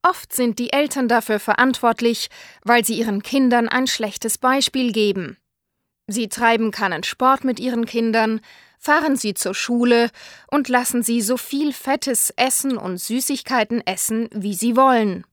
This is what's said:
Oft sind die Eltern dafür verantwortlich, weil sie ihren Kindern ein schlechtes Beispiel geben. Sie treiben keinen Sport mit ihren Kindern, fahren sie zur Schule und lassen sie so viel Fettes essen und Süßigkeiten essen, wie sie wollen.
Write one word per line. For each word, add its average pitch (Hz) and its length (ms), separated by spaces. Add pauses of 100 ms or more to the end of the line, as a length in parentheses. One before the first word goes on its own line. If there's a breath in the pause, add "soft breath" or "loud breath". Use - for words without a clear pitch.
Oft - 300
sind 247 260
die 240 140
Eltern 277 340
dafür 220 320
verantwortlich, 233 880 (320 loud breath)
weil 233 220
sie - 160
ihren 214 240
Kindern 247 460
ein 254 180
schlechtes 220 500
Beispiel 262 540
geben. 196 460 (720)
Sie 214 200
treiben 226 440
keinen 180 320
Sport 262 420
mit 254 120
ihren 233 280
Kindern, 220 560 (380 loud breath)
fahren 302 360
sie 208 180
zur - 200
Schule 233 560 (380 loud breath)
und 277 200
lassen 247 360
sie 233 180
so 233 160
viel 277 340
Fettes - 640
essen 262 420
und 185 200
Süßigkeiten 240 920
essen, 220 460
wie 202 220
sie 226 200
wollen. 226 580